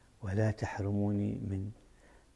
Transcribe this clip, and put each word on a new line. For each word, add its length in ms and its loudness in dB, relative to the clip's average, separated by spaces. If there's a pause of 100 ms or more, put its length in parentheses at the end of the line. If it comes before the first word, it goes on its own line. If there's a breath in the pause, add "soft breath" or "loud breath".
(240 soft breath)
ولا 280 4
تحرموني 840 0
من 360 -4 (640 soft breath)